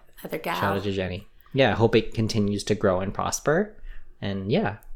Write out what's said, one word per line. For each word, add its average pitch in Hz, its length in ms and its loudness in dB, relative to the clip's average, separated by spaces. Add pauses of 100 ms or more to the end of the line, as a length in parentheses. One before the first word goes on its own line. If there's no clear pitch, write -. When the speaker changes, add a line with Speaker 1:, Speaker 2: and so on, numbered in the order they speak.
(240)
Speaker 1:
other - 140 -8
gal. 170 180 -4
Speaker 2:
Shout 175 220 0
out 95 40 -4
to 101 100 -2
Jenny. 92 360 -6 (260)
Yeah, 131 160 6
I 95 40 2
hope 110 200 4
it 110 200 2
continues 104 500 0
to 107 100 2
grow 95 260 4
and 95 140 -4
prosper. 147 600 0 (440)
And, 98 300 -4
yeah. 127 260 0 (200)